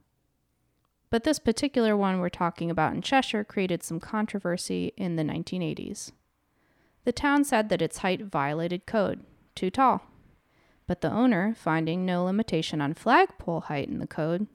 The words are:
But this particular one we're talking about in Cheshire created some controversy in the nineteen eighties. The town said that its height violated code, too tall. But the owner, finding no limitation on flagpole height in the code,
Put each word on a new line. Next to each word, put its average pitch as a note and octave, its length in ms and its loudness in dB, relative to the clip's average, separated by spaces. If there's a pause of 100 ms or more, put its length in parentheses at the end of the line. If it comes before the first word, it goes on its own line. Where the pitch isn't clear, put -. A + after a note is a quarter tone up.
(1120)
But A#3 140 0
this D#4 140 4
particular A3+ 580 2
one F#3+ 240 2
we're F3+ 80 0
talking E3+ 420 -2
about D#3+ 220 2
in F3+ 100 -4
Cheshire A#3+ 420 0
created F#3 380 -2
some E3 180 -6
controversy F#3 960 -4
in F3 200 -4
the D#3+ 80 0
nineteen E3+ 380 -4
eighties. - 500 -8 (920)
The B3 80 2
town C#4+ 320 2
said A3 240 2
that F3+ 140 2
its - 160 -2
height F#3 240 0
violated E3 640 -2
code, F#3+ 340 0 (340)
too F#3 160 -2
tall. A#3+ 320 4 (840)
But F3+ 120 -2
the D3+ 120 0
owner, A3+ 440 2
finding D#3+ 480 0
no F3+ 200 0
limitation F#3 560 0
on C#3+ 140 0
flagpole A#3+ 680 2
height C#3+ 260 -4
in - 100 -6
the - 80 -6
code, E3+ 480 -2